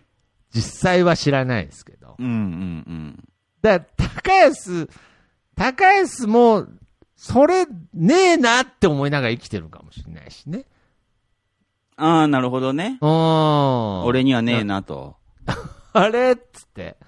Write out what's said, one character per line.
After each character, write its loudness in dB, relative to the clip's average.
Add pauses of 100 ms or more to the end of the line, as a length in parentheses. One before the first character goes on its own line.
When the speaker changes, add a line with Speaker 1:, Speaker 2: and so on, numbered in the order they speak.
(540)
Speaker 1:
実 -6
際 2
は 2
知 -2
ら 0
な -4
い -8
で -20
す -20
け -20
ど。 -20
Speaker 2:
う -10
ん、 -8
う -6
ん、 -4
う -4 (560)
ん。 -14 (380)
Speaker 1:
だ 2
か -20 (120)
ら、 -2
高 -2
安、 2 (680)
高 0
安 2
も、 4 (540)
そ 2
れ 2 (260)
ね 2 (160)
え 4
な 2
っ -2
て 0
思 0
い -2
な -2
が -2
ら 0
生 -10
き -20
て -8
る -16
か -20
も -20
し -18
れ -18
な -20
い -20
し -20
ね。 -10 (1300)
Speaker 2:
あ 2
ー、 2
な 2
る -2
ほ -4
ど -2
ね。 -6
Speaker 1:
う 0
ん。 0
Speaker 2:
俺 0
に 2
は 0
ね 0
え -4
な -4
と。 -14 (360)
Speaker 1:
<laughs> -16
あ 4
れ 0
っ 2
つ -20
っ -20
て。 -16 (100)